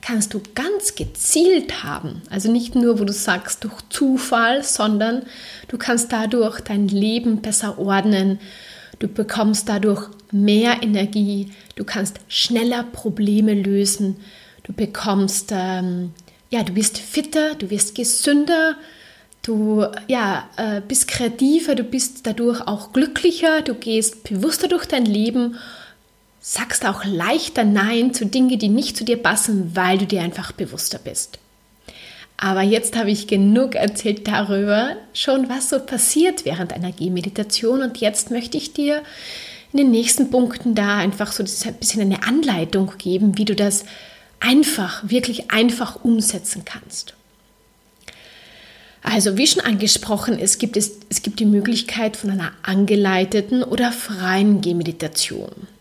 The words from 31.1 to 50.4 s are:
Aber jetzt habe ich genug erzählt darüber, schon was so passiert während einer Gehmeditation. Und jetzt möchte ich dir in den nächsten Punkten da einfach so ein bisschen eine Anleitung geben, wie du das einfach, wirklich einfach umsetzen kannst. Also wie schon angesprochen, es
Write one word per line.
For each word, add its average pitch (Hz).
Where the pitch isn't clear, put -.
Aber 190
jetzt 220
habe 214
ich 208
genug 214
erzählt 208
darüber, 208
schon 262
was 262
so 277
passiert 302
während 170
einer 175
Gehmeditation. 196
Und 247
jetzt 208
möchte 233
ich -
dir 294
in -
den 277
nächsten 233
Punkten 240
da 202
einfach 202
so -
ein 208
bisschen -
eine 196
Anleitung 196
geben, 190
wie 208
du 208
das 202
einfach, 269
wirklich 247
einfach 233
umsetzen 208
kannst. -
Also 208
wie 262
schon -
angesprochen, 208
es 196